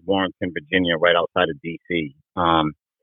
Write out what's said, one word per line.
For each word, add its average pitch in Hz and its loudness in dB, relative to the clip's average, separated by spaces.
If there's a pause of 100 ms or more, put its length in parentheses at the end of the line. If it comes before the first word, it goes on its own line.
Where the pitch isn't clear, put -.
Warrenton, 92 -2
Virginia, 85 -2
right 85 4
outside 85 0
of 76 -10
D 82 -10 (100)
C, 78 -4 (220)
um, 82 2 (300)